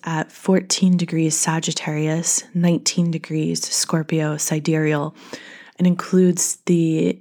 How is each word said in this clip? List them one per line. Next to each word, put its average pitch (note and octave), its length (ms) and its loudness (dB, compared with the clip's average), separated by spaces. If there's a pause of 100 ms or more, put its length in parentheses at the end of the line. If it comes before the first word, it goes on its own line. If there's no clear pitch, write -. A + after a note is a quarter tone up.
at D#3+ 260 -4
fourteen F#3 680 2
degrees E3 400 0
Sagittarius, D#3+ 1080 -2 (100)
nineteen E3+ 560 2
degrees D#3+ 560 -4
Scorpio D#3 680 -2
sidereal, D3+ 800 0 (640)
and F3+ 80 2
includes F3+ 800 2
the E3 540 2